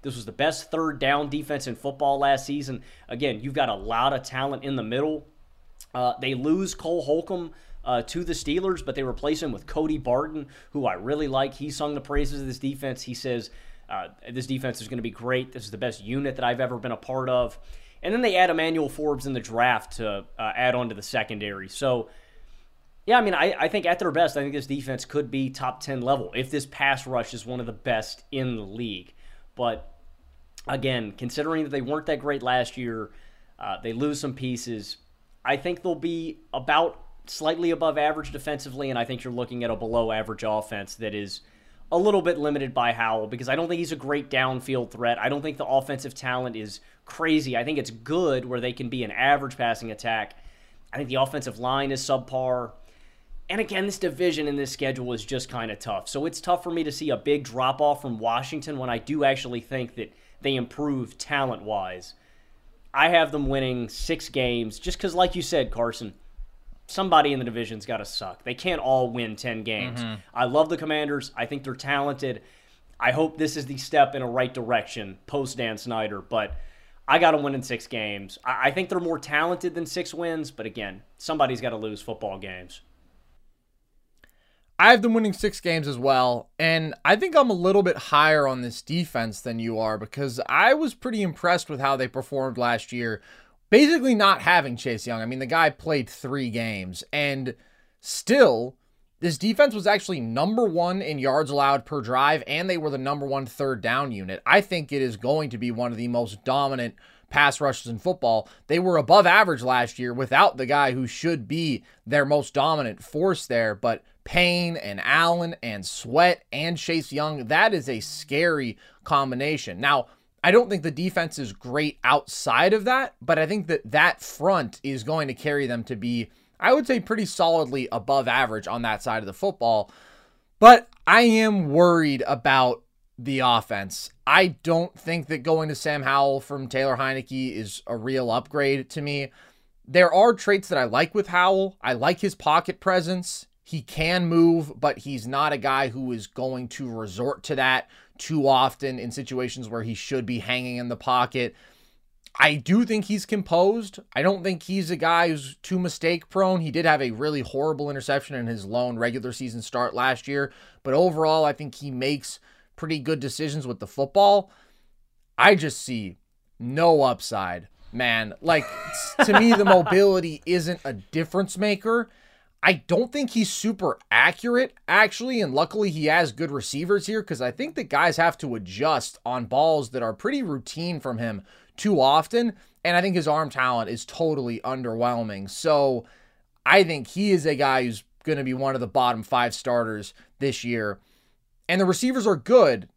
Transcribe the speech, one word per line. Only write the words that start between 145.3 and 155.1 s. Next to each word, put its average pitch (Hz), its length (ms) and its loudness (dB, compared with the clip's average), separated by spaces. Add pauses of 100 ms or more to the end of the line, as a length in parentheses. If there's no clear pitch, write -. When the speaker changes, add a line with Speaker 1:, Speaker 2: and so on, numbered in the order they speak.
Speaker 2:
a 143 60 -2
guy 135 300 2
who 127 240 -6
is 110 160 -6
going 127 400 -6
to 135 200 -10
resort 113 560 -6
to 151 120 -4
that 131 340 2 (300)
too 147 280 0
often 131 520 2
in 117 120 -8
situations 127 560 -6
where 113 140 -6
he 113 140 -6
should 131 280 -4
be 120 140 -4
hanging 123 400 -4
in 123 100 -6
the 120 80 -4
pocket. 123 600 0 (800)
I 147 180 6
do 185 300 2
think 214 200 -2
he's 202 200 -4
composed. 196 720 0 (180)
I 135 60 0
don't 185 220 2
think 185 180 -4
he's 180 300 -4
a 175 40 -2
guy 170 340 2